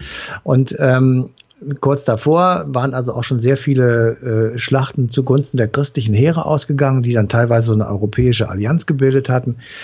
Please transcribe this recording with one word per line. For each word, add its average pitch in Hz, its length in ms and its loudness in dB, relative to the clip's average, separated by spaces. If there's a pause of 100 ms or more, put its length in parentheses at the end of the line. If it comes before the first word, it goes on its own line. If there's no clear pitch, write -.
(440)
und, 131 360 0
ähm, 127 500 2 (500)
kurz 139 260 0
davor 165 640 2
waren 131 260 -2
also 123 180 -4
auch 117 100 -4
schon 127 160 -2
sehr 127 160 2
viele, 117 1000 0
äh, - 20 -6
Schlachten 131 540 -2
zugunsten 131 460 0
der 113 100 2
christlichen 117 480 -2
Heere 156 320 2
ausgegangen, 139 560 0
die 120 100 0
dann 110 160 2
teilweise 117 380 2
so 110 80 2
eine 107 120 0
europäische 104 640 0
Allianz 104 380 -2
gebildet 135 420 0
hatten. 127 280 -2 (260)